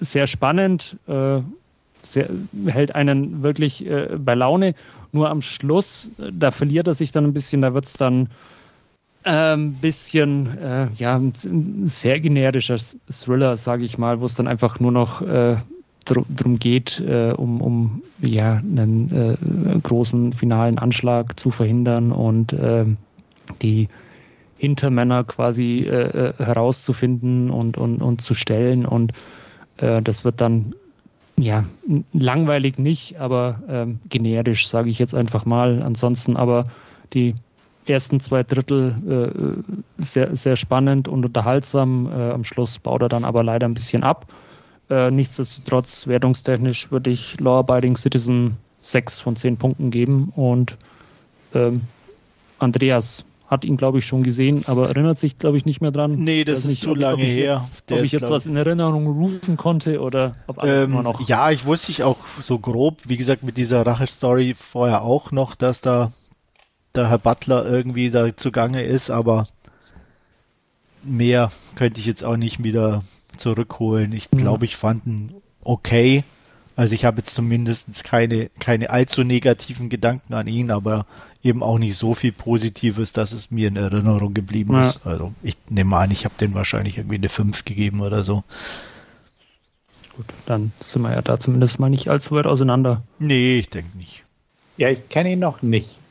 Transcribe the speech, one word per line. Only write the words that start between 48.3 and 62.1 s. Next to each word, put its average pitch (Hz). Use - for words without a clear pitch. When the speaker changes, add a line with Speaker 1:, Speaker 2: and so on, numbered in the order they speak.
Speaker 1:
sechs -
von 120
zehn 120
Punkten 131
geben. 135
Und, 123
ähm, 120
Andreas 123
hat 139
ihn, 139
glaub 135
ich, 123
schon 131
gesehen, 131
aber 127
erinnert 151
sich, 147
glaub 147
ich, 139
nicht 156
mehr 151
dran. 147
Speaker 2:
Nee, 156
das 147
Speaker 1:
Weiß 127
Speaker 2:
ist 143
Speaker 1:
nicht, 135
Speaker 2:
zu 156
Speaker 1:
ob, 147
ob 143
Speaker 2:
lange 131
Speaker 1:
ich 131
Speaker 2:
her. 135
Speaker 1:
jetzt, -
Speaker 2:
Der -
Speaker 1:
ob 123
Speaker 2:
ist, 147
Speaker 1:
ich 135
jetzt 151
Speaker 2:
glaub 120
Speaker 1:
was 147
in 151
Erinnerung 156
rufen 175
konnte 160
oder 131
ob -
alles 139
Speaker 2:
Ähm, 135
Speaker 1:
immer 131
noch 120
Speaker 2:
ja, 147
ich 131
wusste 160
ich -
auch 131